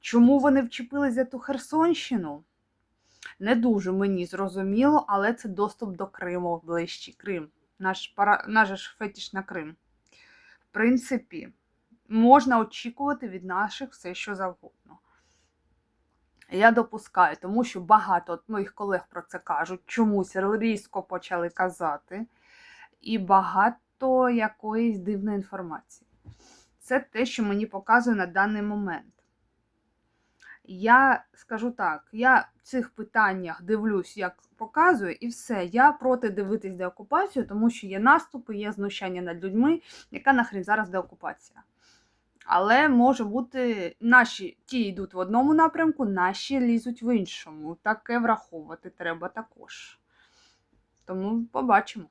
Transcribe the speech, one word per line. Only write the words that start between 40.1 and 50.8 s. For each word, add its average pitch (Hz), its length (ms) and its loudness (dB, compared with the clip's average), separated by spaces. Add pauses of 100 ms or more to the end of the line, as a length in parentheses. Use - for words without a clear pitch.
Яка - 220 0
нахрін 233 320 0
зараз 208 240 -2
деокупація? - 760 -10 (840)
Але 220 420 4
може 247 360 4
бути, 233 760 -4
наші 233 640 2
ті 254 160 -2
йдуть 190 320 -6
в 180 40 -8
одному 240 360 2
напрямку, 320 500 2
наші 196 560 -2
лізуть 240 420 -2
в 233 140 0
іншому. 165 580 -8
Таке 220 440 -4
враховувати 175 720 -4
треба 170 380 -8
також. - 720 -18 (1080)